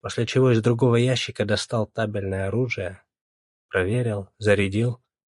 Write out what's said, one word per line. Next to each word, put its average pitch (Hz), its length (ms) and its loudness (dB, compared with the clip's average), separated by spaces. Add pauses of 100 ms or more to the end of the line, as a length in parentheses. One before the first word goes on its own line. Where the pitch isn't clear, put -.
После 113 240 -4
чего 131 240 2
из 113 100 4
другого 117 360 2
ящика 117 500 0
достал 107 400 -2
табельное 98 640 -4
оружие, 101 540 -4 (680)
проверил, 101 680 -2
зарядил, 104 680 0 (340)